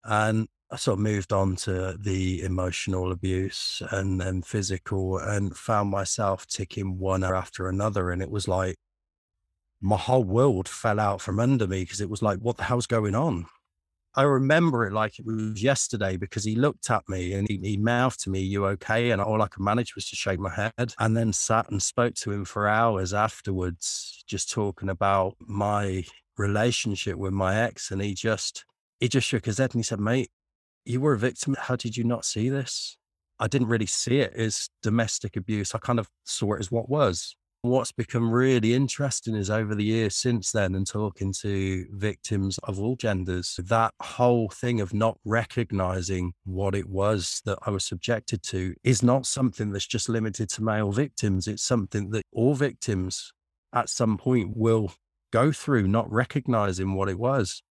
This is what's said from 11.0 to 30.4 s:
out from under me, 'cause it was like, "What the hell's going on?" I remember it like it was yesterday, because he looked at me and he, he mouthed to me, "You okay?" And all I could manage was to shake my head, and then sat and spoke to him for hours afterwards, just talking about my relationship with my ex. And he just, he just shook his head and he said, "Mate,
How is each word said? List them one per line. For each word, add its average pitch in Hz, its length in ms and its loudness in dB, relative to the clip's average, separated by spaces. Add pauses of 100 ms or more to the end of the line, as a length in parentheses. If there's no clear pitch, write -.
out 101 220 0
from 104 180 -2
under 123 260 4
me, 92 200 -2
'cause - 160 -8
it 95 80 -4
was 104 100 -4
like, 101 200 2
"What 117 180 -2
the 92 60 -4
hell's 120 220 0
going 107 280 2
on?" 113 320 0 (680)
I 135 100 6
remember 139 640 4
it 95 60 -2
like 107 260 -2
it - 60 -16
was 110 380 -4
yesterday, 101 560 0
because 98 260 -6
he 107 100 0
looked 131 360 0
at 110 180 0
me 92 240 -4
and 98 160 0
he, 101 140 -2
he 101 160 -2
mouthed 120 460 2
to 98 60 -4
me, 95 100 0
"You 98 260 0
okay?" 113 440 0
And 101 120 2
all 107 180 2
I 104 80 2
could - 140 -8
manage 110 320 0
was 98 160 -10
to - 60 -10
shake 95 220 -2
my 92 160 -4
head, 113 440 -2
and 110 180 4
then 113 160 2
sat - 380 0
and 101 120 -2
spoke 120 340 0
to - 140 -6
him 101 140 -4
for 104 240 0
hours 104 460 2
afterwards, - 1120 -4
just - 240 -4
talking 101 400 -2
about 98 500 2
my 101 640 -2 (320)
relationship 104 800 0
with 95 160 -2
my 98 240 2
ex. 113 340 -2
And 98 120 -4
he 104 100 -4
just, - 540 -4 (340)
he 120 80 2
just 123 180 2
shook - 200 0
his 107 100 -2
head 131 160 0
and 120 60 0
he 113 40 -2
said, 107 160 -4
"Mate, 117 320 0 (540)